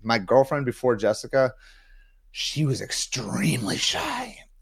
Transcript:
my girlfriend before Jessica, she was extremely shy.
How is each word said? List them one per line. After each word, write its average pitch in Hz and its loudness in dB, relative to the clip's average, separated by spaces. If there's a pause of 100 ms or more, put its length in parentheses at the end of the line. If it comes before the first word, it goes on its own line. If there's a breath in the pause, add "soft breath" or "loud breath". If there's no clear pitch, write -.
my 113 2
girlfriend 131 4
before 123 2
Jessica, 113 0 (800 soft breath)
she - -4
was 135 0
extremely - -2
shy. - -4 (240)